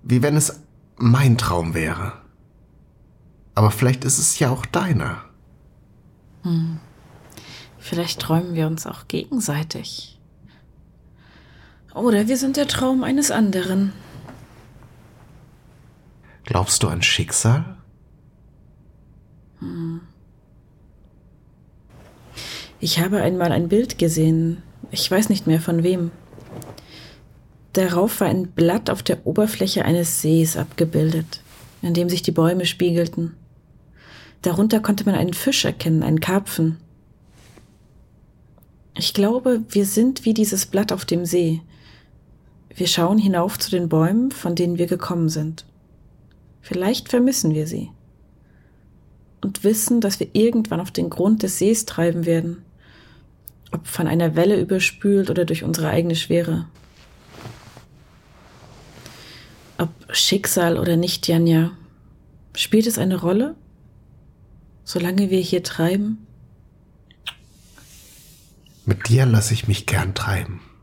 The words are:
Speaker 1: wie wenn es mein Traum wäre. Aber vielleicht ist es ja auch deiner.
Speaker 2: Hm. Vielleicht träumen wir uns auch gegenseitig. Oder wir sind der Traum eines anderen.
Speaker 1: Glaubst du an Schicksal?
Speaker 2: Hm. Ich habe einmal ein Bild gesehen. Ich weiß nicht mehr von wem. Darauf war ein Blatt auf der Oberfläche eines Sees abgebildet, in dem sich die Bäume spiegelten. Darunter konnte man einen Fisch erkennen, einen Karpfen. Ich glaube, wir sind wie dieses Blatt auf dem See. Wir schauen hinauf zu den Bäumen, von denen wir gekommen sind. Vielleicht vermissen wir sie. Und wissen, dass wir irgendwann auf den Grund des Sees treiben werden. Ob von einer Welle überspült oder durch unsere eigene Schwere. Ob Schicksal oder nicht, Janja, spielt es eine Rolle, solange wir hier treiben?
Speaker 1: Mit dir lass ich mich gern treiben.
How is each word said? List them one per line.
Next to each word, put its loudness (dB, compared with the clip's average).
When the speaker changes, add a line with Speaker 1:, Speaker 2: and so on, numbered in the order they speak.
Speaker 1:
wie 2
wenn 2
es -2
mein 6
Traum -2
wäre. -6
Aber 4
vielleicht 0
ist 0
es 0
ja 2
auch -4
deiner. -2
Speaker 2:
Hm. -2
Vielleicht -6
träumen 0
wir 0
uns -6
auch -14
gegenseitig. -6
Oder 2
wir 0
sind -2
der 0
Traum 0
eines 0
anderen. 0
Speaker 1:
Glaubst 0
du 2
an -2
Schicksal? 0
Speaker 2:
Hm. -10
Ich -2
habe 2
einmal 2
ein 0
Bild 0
gesehen. 2
Ich -6
weiß 2
nicht 0
mehr 4
von 0
wem. 0
Darauf 0
war 2
ein 0
Blatt 0
auf -4
der -2
Oberfläche 0
eines 0
Sees 2
abgebildet, -2
in -2
dem 0
sich -2
die 0
Bäume 2
spiegelten. -2
Darunter 2
konnte 0
man 4
einen 0
Fisch 0
erkennen, 0
einen 2
Karpfen. -2
Ich -4
glaube, 2
wir 2
sind 0
wie 2
dieses 0
Blatt -2
auf -6
dem -2
See. 0
Wir -2
schauen 2
hinauf 2
zu -6
den 0
Bäumen, 2
von -6
denen 0
wir 0
gekommen -2
sind. -6
Vielleicht -4
vermissen 2
wir -2
sie. -8
Und -6
wissen, 2
dass 0
wir -2
irgendwann 2
auf -8
den -4
Grund 2
des -4
Sees 2
treiben 0
werden. -2
Ob -10
von -4
einer 0
Welle 4
überspült 0
oder 0
durch -4
unsere -2
eigene 0
Schwere. -2
Ob -2
Schicksal 2
oder 2
nicht, -2
Janja, 4
spielt 2
es -2
eine 0
Rolle, 0
solange 0
wir 2
hier -2
treiben? -2
Speaker 1:
Mit -2
dir 6
lass 4
ich -2
mich -2
gern -2
treiben. -4